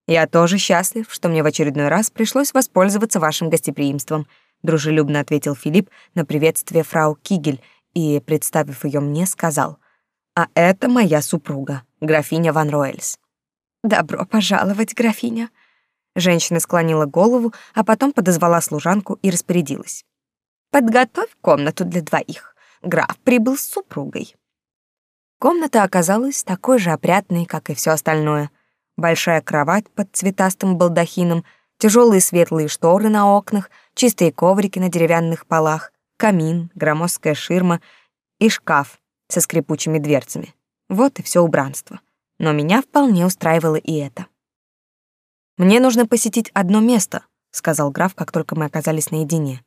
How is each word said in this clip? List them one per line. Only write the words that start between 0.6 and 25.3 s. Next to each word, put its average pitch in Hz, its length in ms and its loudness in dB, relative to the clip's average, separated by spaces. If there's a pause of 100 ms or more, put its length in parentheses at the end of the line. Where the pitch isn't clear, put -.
что - 200 -6
мне 160 140 0
в - 20 -2
очередной 147 440 0
раз 190 200 0
пришлось 262 440 -2
воспользоваться 202 640 0
вашим 156 300 -2
гостеприимством", 147 760 -4 (380)
дружелюбно 156 560 0
ответил 143 340 -2
Филипп 165 360 0 (260)
на 165 100 -2
приветствие 160 580 0
фрау 156 320 0
Кигель 151 460 -4 (320)
и, 151 280 -2
представив 151 640 -4
её 143 160 -2
мне, 147 240 -2
сказал: 151 540 -4 (560)
"А 165 180 0
это 185 340 2
моя 202 340 2
супруга, 139 600 -6 (180)
графиня 156 540 0
ван 156 160 0
Роэльс". 143 500 -4 (640)
"Добро 185 420 0
пожаловать, 202 680 0
графиня". 233 560 -2 (680)
Женщина 170 440 0
склонила 160 460 0
голову, 226 480 2 (220)
а 220 80 0
потом 226 300 2
подозвала 170 480 2
служанку 185 600 -4
и 196 80 0
распорядилась: 175 760 -4 (640)
"Подготовь 254 720 0
комнату 147 420 0
для 175 180 -4
двоих. - 540 -8 (260)
Граф - 420 -2
прибыл 247 340 2
с - 80 -10
супругой". - 680 -10 (1040)